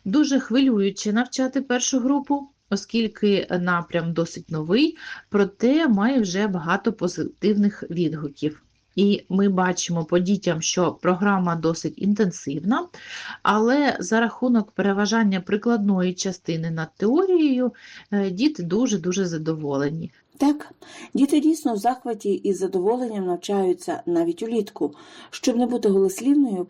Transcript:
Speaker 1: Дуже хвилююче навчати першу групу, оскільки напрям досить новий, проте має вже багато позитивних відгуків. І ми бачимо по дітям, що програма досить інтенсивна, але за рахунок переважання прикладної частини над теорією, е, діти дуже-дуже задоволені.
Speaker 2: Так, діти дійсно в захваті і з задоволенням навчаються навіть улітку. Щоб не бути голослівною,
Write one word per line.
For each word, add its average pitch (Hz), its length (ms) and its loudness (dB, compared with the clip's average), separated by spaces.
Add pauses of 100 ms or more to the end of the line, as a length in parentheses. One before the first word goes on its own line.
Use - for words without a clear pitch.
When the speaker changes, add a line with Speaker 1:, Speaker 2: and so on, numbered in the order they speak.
Speaker 1:
Дуже 262 340 2
хвилююче 214 720 0
навчати 262 480 -2
першу 247 400 -2
групу, 277 480 -2 (220)
оскільки 208 760 0 (140)
напрям 170 520 -2
досить 170 380 -4
новий, 185 460 0 (340)
проте 240 580 2
має 233 320 2
вже 196 260 0
багато 185 460 -2
позитивних 202 1000 0
відгуків. 151 720 -4 (340)
І 202 320 2
ми 196 200 2
бачимо 180 560 0
по 175 140 2
дітям, 180 440 0
що 175 300 0
програма 180 640 0
досить 160 400 -2
інтенсивна, 202 920 -2 (540)
але 233 580 2
за 220 200 0
рахунок 233 500 0
переважання 196 720 2
прикладної 202 720 0
частини 165 560 -4
над 160 260 -6
теорією, 277 760 2 (400)
е, 196 180 0
діти 220 320 0
дуже-дуже 185 640 0
задоволені. 156 840 -4 (260)
Speaker 2:
Так, 294 360 0 (400)
діти 277 260 4
дійсно 302 340 0
в - 20 -2
захваті 220 560 -2
і 196 200 -2
з 180 60 -2
задоволенням 196 680 -2
навчаються 180 800 -2
навіть 170 360 0
улітку. 220 520 -4 (360)
Щоб - 260 -2
не 240 100 2
бути 233 220 0
голослівною, 196 800 2